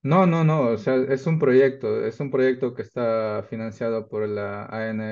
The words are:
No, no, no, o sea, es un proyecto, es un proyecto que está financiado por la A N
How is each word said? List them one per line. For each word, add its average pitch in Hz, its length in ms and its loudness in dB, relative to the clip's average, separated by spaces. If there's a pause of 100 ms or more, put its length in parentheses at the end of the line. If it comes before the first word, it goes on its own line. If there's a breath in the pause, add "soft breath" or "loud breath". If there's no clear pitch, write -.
No, 175 240 4
no, 165 180 2
no, 156 260 2
o 113 80 0
sea, 131 180 0
es 131 300 0
un 160 120 0
proyecto, 131 680 4
es 113 160 -6
un 143 100 -6
proyecto 131 440 0
que 113 80 -10
está 110 680 -2
financiado 113 580 -6
por 107 200 -4
la 101 380 -6
A 110 240 -6
N 110 220 -4